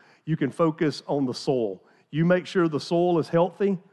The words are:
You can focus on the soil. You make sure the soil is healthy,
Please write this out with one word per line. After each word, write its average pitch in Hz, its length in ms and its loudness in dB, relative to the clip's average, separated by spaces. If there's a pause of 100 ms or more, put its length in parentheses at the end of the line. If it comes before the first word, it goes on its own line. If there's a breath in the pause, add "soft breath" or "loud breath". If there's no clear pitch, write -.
(260 soft breath)
You 156 100 -2
can 139 160 -2
focus 156 560 -2
on 143 180 0
the 123 80 -2
soil. 113 480 -2 (280 soft breath)
You 160 160 0
make 175 200 2
sure 175 220 0
the 147 120 -2
soil 175 380 0
is 147 120 -2
healthy, 180 500 0 (140 soft breath)